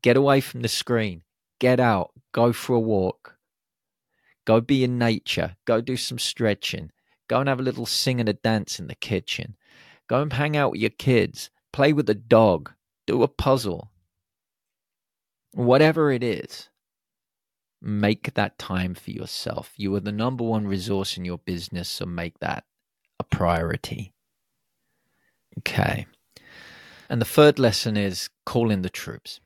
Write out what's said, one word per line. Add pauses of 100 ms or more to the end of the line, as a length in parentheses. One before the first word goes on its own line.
Get
away
from
the
screen. (380)
Get
out. (200)
Go
for
a
walk. (1080)
Go
be
in
nature. (100)
Go
do
some
stretching. (380)
Go
and
have
a
little
sing
and
a
dance
in
the
kitchen. (480)
Go
and
hang
out
with
your
kids. (200)
Play
with
the
dog. (340)
Do
a
puzzle. (1600)
Whatever
it
is, (1120)
make
that
time
for
yourself.
You
are
the
number
one
resource
in
your
business,
so
make
that (560)
a
priority. (1400)
Okay. (1040)
And
the
third
lesson
is (160)
call
in
the
troops.